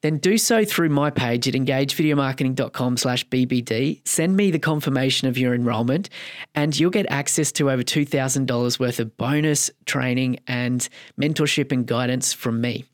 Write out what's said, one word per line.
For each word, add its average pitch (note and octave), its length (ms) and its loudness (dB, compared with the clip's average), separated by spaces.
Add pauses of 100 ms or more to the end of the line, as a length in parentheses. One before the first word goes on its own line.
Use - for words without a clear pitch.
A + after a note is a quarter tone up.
then D#3 160 0
do F#3+ 200 2
so A3 260 4
through F3+ 240 0
my D3 220 2
page B2 360 0
at B2+ 100 0
engage C3+ 380 0
video D3+ 220 2
marketing C3+ 380 0
dot C3 180 -2
com B2 240 -2
slash B2 300 -2
B B2+ 180 2
B B2+ 180 0
D. B2 440 -2
Send F3+ 320 2
me G3+ 120 4
the D#3+ 80 0
confirmation C3+ 720 0
of B2 100 0
your B2+ 160 2
enrollment A#2+ 560 0 (460)
and D3 240 0
you'll E3 100 4
get G3+ 200 0
access C#3 420 0
to C#3 180 2
over B2+ 140 0
two D3 220 0
thousand C3+ 400 0
dollars A#2+ 340 0
worth A#2+ 220 0
of A2 160 -6
bonus D3 520 0 (160)
training B2+ 640 -2
and B2 400 -2 (320)
mentorship D3 540 0
and B2 120 0
guidance B2 460 -2
from A#2 300 -2
me. A#2+ 320 -4